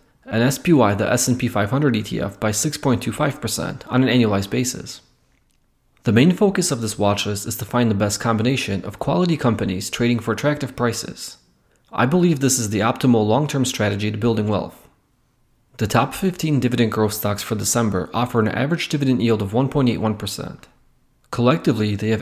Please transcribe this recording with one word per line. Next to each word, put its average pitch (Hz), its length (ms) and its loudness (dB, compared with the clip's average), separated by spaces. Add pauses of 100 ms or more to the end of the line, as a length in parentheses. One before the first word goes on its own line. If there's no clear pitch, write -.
(260)
and 113 160 0
S 139 160 2
P - 160 2
Y, 110 220 6
the 101 120 -2
S - 200 0
and 123 100 2
P 123 100 -2
five 101 220 0
hundred 131 260 2
E 107 60 0
T 110 180 -6
F, 98 200 -6
by 107 100 0
six 143 280 -2
point 123 260 0
two 110 80 -4
five 147 280 -2
percent - 500 -6
on 127 120 2
an 131 80 4
annualized 107 400 2
basis. - 520 -6 (1000)
The 233 100 0
main 208 200 6
focus 190 400 2
of 120 100 -4
this 107 160 -4
watch 101 300 0
list 101 180 -6
is - 120 -6
to - 80 -6
find 123 260 2
the 101 40 2
best 101 240 0
combination 113 640 0
of - 140 -12
quality 170 400 0
companies 101 540 -2
trading 120 260 0
for 113 140 -4
attractive 143 440 -2
prices. - 640 -4 (540)
I - 160 0
believe 170 320 4
this 131 180 2
is 107 140 -2
the 107 80 0
optimal 113 480 4
long-term 135 380 2
strategy 104 440 -2
to 104 80 -6
building 110 300 0
wealth. - 400 -4 (880)
The - 80 -2
top - 300 0
fifteen 160 440 -2
dividend 120 320 0
growth 107 220 0
stocks 104 300 -4
for - 100 -4
December 101 600 -2
offer 120 240 0
an 107 80 4
average 143 420 -2
dividend 131 320 0
yield 113 220 2
of 98 100 -6
one 131 160 2
point 131 200 2
eight 87 120 0
one 107 160 -2
percent. - 520 -10 (600)
Collectively, 117 680 2
they 107 140 -2
have 110 120 2